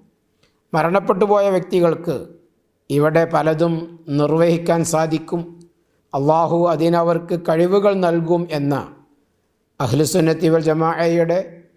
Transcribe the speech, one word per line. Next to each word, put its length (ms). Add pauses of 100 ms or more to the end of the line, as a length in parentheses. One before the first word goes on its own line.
(720)
മരണപ്പെട്ടു 520
പോയ 240
വ്യക്തികൾക്ക് 760 (640)
ഇവിടെ 360
പലതും 840
നിർവഹിക്കാൻ 760
സാധിക്കും, 580 (720)
അള്ളാഹു 560
അതിനവർക്ക് 720 (100)
കഴിവുകൾ 440
നൽകും 580
എന്ന 440 (840)
അഹ്ലുസുന്നത്തി 680
വൽ 140
ജമാഅയുടെ 1000 (140)